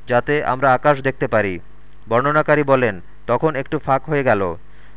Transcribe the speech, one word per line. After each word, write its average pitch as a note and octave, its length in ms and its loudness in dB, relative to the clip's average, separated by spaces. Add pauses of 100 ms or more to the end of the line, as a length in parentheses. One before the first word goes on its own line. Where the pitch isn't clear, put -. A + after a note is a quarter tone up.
যাতে C3+ 380 0
আমরা C3 280 2
আকাশ C3+ 280 2
দেখতে C3+ 260 -2
পারি।' G2+ 320 0 (500)
বর্ণনাকারী D3 540 2
বলেন, B2 380 2 (260)
"তখন D3 280 0
একটু C3+ 240 -4
ফাঁক C3+ 260 0
হয়ে D3 180 0
গেল।" G2 320 2 (420)